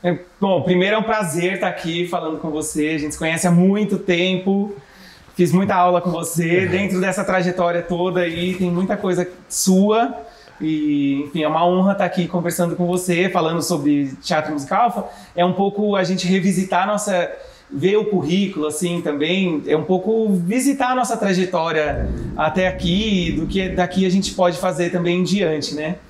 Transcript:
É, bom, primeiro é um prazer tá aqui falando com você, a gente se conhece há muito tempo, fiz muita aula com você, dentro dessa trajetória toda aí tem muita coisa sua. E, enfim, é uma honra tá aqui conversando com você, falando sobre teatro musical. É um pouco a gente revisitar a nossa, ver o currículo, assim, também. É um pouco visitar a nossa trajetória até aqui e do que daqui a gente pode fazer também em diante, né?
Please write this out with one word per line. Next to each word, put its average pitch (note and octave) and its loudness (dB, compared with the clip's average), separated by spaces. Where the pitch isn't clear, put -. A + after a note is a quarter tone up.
É, F3 2
bom, F#3+ 2
primeiro F3+ 2
é A3 2
um G3+ 0
prazer F#3 0
tá G3 0
aqui E3+ -4
falando E3 -4
com D#3+ -6
você, D3+ -2
a D#3+ -2
gente D3 -6
se - -12
conhece E3 -2
há F3 4
muito G3 4
tempo, F#3 0
fiz F3 2
muita G3 2
aula F3+ 4
com F3 -2
você, E3 0
dentro F#3 0
dessa F#3+ -2
trajetória F3+ 0
toda F3+ -2
aí F3 -2
tem F3+ 0
muita F#3 0
coisa F3+ 0
sua. G#3+ 4
E, D3 0
enfim, D#3+ -4
é D3+ 0
uma D#3+ 2
honra F#3 4
tá G3 0
aqui F3 -2
conversando E3+ -2
com F3 0
você, F3+ 0
falando E3 0
sobre C#3+ 0
teatro D#3 -2
musical. F#3+ -2
É F3 2
um F3+ 2
pouco G3+ 0
a F#3 2
gente F3+ -2
revisitar F#3 2
a - 0
nossa, F#3+ 0
ver F#3 2
o G#3+ 2
currículo, E3+ 0
assim, E3+ -2
também. D#3+ 0
É D3+ 2
um D#3 0
pouco G#3 0
visitar B3+ 0
a B3+ 0
nossa B3 0
trajetória F3 0
até F3+ 0
aqui F3+ 0
e D#3+ -2
do D3+ -2
que F#3+ -2
daqui F3+ 0
a F#3 2
gente F#3+ 0
pode F3 2
fazer F3 -2
também F3 0
em F#3 2
diante, D#3 0
né? D#3 -6